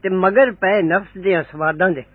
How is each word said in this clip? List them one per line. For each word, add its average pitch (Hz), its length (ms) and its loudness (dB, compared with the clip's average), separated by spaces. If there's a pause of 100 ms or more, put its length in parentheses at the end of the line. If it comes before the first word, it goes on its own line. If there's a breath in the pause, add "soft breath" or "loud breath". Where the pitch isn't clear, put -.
ਤੇ 196 60 -4
ਮਗਰ 196 420 2 (100)
ਪਏ 196 220 0
ਨਫਸ 180 400 -2
ਦੀਆਂ 180 200 0
ਸਵਾਦਾਂ 156 480 -2
ਦੇ। 139 120 -6 (120)